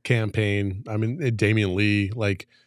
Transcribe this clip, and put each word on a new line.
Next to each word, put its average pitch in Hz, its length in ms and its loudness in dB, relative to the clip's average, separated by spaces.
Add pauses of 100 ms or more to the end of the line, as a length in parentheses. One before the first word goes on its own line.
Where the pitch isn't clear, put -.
Cam 110 280 0
Payne, 101 580 -2
I 107 100 -4
mean, 120 240 -2
eh, 127 120 0
Damian 104 400 2
Lee, 101 400 2
like 101 340 -2 (180)